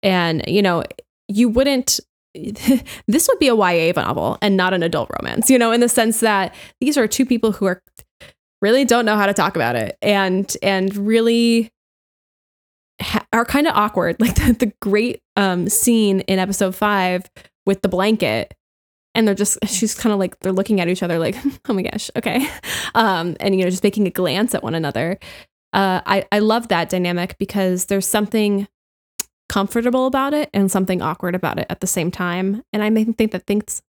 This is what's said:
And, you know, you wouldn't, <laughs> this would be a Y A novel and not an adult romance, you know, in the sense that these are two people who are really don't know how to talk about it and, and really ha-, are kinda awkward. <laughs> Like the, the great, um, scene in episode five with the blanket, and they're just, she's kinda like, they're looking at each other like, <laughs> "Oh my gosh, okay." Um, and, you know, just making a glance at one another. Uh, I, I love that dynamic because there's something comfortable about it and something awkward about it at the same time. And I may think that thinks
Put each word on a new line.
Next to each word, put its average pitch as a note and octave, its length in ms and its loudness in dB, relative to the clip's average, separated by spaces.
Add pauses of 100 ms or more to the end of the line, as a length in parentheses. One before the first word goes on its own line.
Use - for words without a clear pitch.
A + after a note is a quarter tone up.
And, F3 440 0
you G3 140 0
know, F3+ 240 0 (440)
you A3 200 2
wouldn't, C4 500 2 (180)
<laughs> - 180 -20
this - 920 0
would B4 100 4
be D4 100 4
a A#3+ 80 4
Y F#3+ 160 4
A E3+ 220 2
novel A2+ 480 -2
and G3+ 140 2
not F#3 180 2
an F3 80 0
adult E3 280 -2 (100)
romance, A#1+ 300 -2
you C4 80 6
know, A#3 140 2
in A#3 80 2
the A#3+ 80 2
sense A3+ 320 0
that G3+ 340 0 (260)
these C#4+ 180 0
are A3 100 2
two - 180 0
people A3 260 0
who G3+ 140 -4
are F#3 160 -2 (800)
really A#3+ 240 4
don't A#3 220 4
know G#3+ 100 2
how G3+ 100 2
to G3+ 80 2
talk - 220 0
about A#2+ 180 0
it A2 280 -2
and, G3 600 0
and F#3+ 320 0
really A3+ 760 2 (1300)
ha-, - 320 -4
are A3+ 140 2
kinda D4 260 0
awkward. F3+ 440 0
<laughs> - 40 -2
Like A#3 140 2
the, - 180 4 (140)
the G#3 60 -4 (100)
great, G#3+ 400 0 (140)
um, F#3 340 2
scene G#3+ 500 4
in F#3+ 180 0
episode F#3+ 360 0
five F#3 500 0 (400)
with G3 180 0
the G3+ 60 2
blanket, F#3 640 0 (640)
and A3 120 2
they're G3+ 80 2
just, G3 320 -2
she's - 320 -2
kinda G#3+ 180 0
like, F#3 240 -4
they're F#3+ 120 -2
looking G3 280 0
at F3 80 0
each F3+ 140 -2
other E3+ 160 -2
like, E3 180 -2 (140)
<laughs> - 180 -16
"Oh C4+ 40 0
my - 100 0
gosh, - 340 -8
okay." C4 300 -2 (480)
Um, F#3 460 0
and, G3 160 0
you F#3 80 2
know, F3+ 60 0
just F#3 140 -6
making G#3 220 2
a F3 40 0
glance F#3 440 -2
at - 100 -2
one - 100 -4
another. D#3+ 440 -4 (540)
Uh, F#3+ 340 0
I, G3 260 0
I G#3 80 2
love A3 280 0
that E3+ 200 0
dynamic F3 500 -2
because F#3 480 -2
there's G3 200 -2
something G#3 600 0 (840)
comfortable A#3 580 0
about C4+ 280 -2
it D4+ 180 -2
and G3 180 0
something F#3 300 0
awkward F3 340 -6
about F#3 240 -4
it - 120 -6
at - 100 -10
the F#3 60 -6
same F3 240 -2
time. F#3 520 -4 (100)
And G#3+ 100 -2
I - 80 0
may A3 140 2
think A3 280 -2
that - 140 -8
thinks - 460 -4